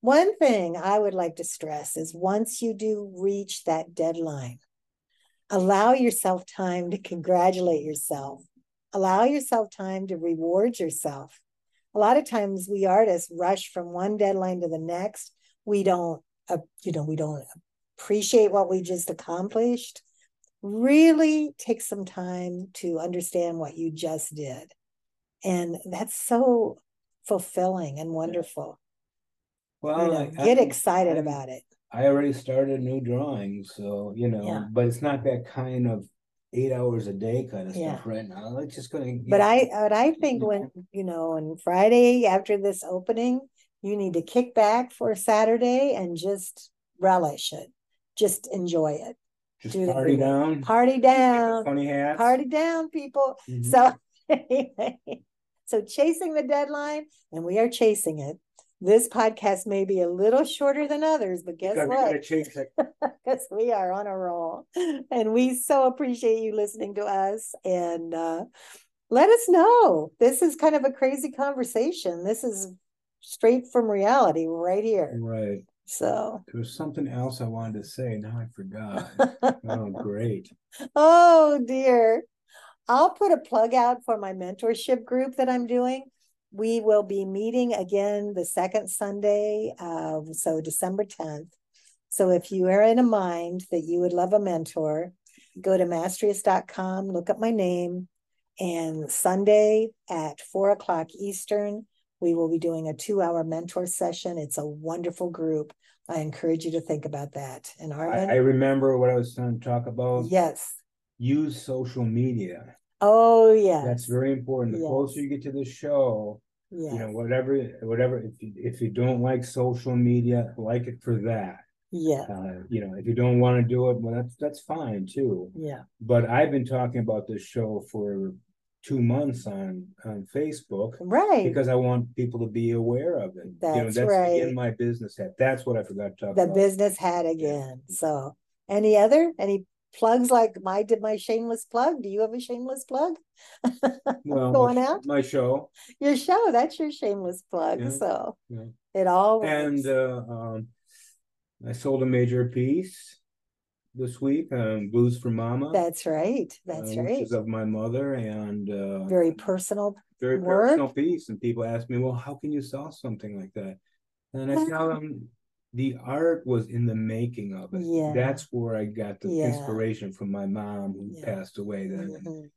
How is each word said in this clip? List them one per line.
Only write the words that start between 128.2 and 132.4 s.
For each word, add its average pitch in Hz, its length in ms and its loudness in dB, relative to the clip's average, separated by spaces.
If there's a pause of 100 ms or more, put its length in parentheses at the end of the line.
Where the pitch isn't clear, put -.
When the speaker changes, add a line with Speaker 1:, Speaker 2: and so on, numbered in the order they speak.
Speaker 2:
two 139 180 -4
months 123 460 0
on, 95 400 -10 (180)
on 104 280 -10
Facebook. 131 640 -6
Speaker 1:
Right. 247 440 2
Speaker 2:
Because 123 240 0
I 127 80 2
want 123 400 0
people 120 260 -4